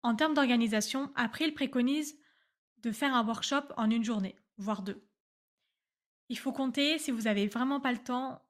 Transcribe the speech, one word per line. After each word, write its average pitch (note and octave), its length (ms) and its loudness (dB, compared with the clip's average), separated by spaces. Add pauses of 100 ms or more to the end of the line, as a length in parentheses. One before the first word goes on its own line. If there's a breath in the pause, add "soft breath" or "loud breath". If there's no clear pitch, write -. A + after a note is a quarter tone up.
En A#3 100 4
termes D#4 180 2
d'organisation, A#3+ 840 2
April B3 360 0
préconise C4+ 640 0 (640 soft breath)
de A3+ 140 -4
faire C4+ 220 0
un A#3 120 4
workshop B3 360 0 (140)
en A3 140 2
une A3+ 140 2
journée, G#3 320 -2 (200)
voire G3+ 260 -4
deux. F#3+ 220 -8 (1200)
Il A#3 100 -6
faut C4+ 140 -4
compter, C#4 460 0
si D4+ 120 -4
vous A3+ 160 -2
avez G#3 220 2
vraiment B3+ 320 0
pas C#4 100 0
le A#3+ 80 -2
temps B3+ 520 -6